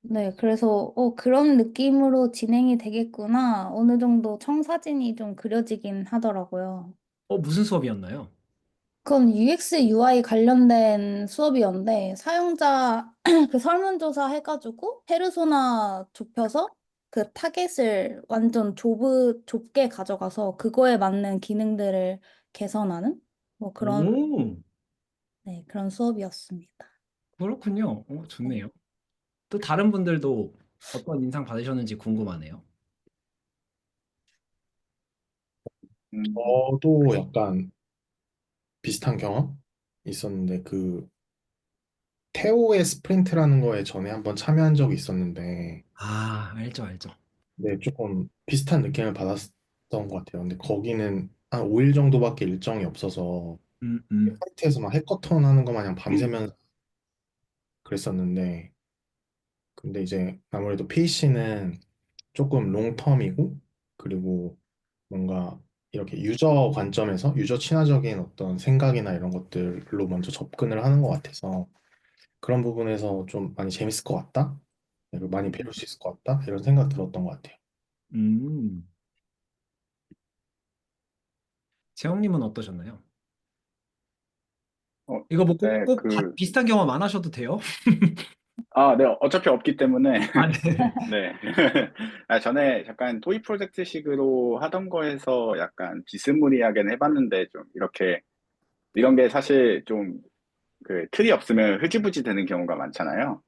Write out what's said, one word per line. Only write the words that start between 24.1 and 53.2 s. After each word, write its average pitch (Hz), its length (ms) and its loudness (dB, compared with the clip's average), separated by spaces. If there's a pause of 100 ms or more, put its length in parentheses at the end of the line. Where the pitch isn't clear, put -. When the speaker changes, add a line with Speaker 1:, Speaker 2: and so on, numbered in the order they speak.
Speaker 1:
네, 175 240 -16
그런 196 220 -8
수업이었습니다. 196 960 -6 (520)
Speaker 2:
그렇군요. 202 720 -4
어, 151 180 -10
좋네요. 117 400 -8
Speaker 1:
네. - 40 -16 (800)
Speaker 2:
또 208 100 -4
다른 202 320 2
분들도 147 640 -2 (420)
어떤 135 280 -6
인상 131 220 -6
받으셨는지 117 500 -6
궁금하네요. 95 680 -6 (3500)
Speaker 3:
음. 107 100 -6 (100)
Speaker 4:
저도 131 840 4
약간 92 560 -2 (1080)
비슷한 113 360 -4
경험 107 420 -4 (460)
있었는데, 92 580 -6
그 92 460 -6 (1200)
테오의 220 520 4
스프린트라는 165 760 4
거에 107 220 0
전에 98 260 -8
한번 107 260 -6
참여한 156 400 4
적이 139 200 2
있었는데, 87 880 -6 (100)
Speaker 2:
아, 107 600 -6
알죠, 117 280 -10
알죠. 92 260 -14 (460)
Speaker 4:
네, 101 240 -4
조금 98 480 -4 (180)
비슷한 139 360 0
느낌을 110 320 -4
받았던 - 960 -8
것 - 20 -12 (160)
같아요. 87 180 -12
근데 90 140 -6
거기는 104 720 -4 (220)
한 120 180 -4
오 113 120 4
일 139 120 6
정도밖에 123 520 4
일정이 92 380 -4
없어서 87 760 -8 (240)